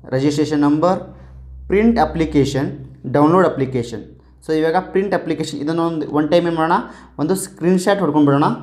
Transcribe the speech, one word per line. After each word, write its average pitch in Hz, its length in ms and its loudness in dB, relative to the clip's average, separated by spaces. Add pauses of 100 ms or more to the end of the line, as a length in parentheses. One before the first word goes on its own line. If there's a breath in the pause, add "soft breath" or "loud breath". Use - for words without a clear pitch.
(140)
ರಿಜಿಸ್ಟ್ರೇಷನ್ 147 520 0
ನಂಬರ್, 160 320 2 (680 loud breath)
ಪ್ರಿಂಟ್ 226 380 2
ಅಪ್ಲಿಕೇಶನ್, 151 600 0 (480)
ಡೌನ್ಲೋಡ್ 165 360 4
ಅಪ್ಲಿಕೇಶನ್. 127 500 -4 (420 soft breath)
So - 60 -10 (100)
ಇವಾಗ 160 180 0 (140)
ಪ್ರಿಂಟ್ 190 260 0
ಅಪ್ಲಿಕೇಶನ್ 156 460 -6
ಇದನ್ನು 165 260 -2
ಒಂದು 160 160 -4 (120)
ಒನ್ 151 140 0
ಟೈಮ್ 175 160 4
ಏನು 165 120 -2
ಮಾಡೋಣ, 165 160 2 (440 loud breath)
ಒಂದು 156 140 0 (100)
ಸ್ಕ್ರೀನ್‌ಶಾಟ್ 185 600 0
ಹೊಡ್ಕೊಂಡ್ಬಿಡೋಣ. 147 420 4 (160)